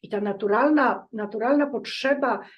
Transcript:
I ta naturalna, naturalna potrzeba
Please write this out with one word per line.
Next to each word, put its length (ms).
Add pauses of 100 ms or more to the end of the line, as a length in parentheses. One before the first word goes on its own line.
I 60
ta 120
naturalna, 920
naturalna 540
potrzeba 720 (180)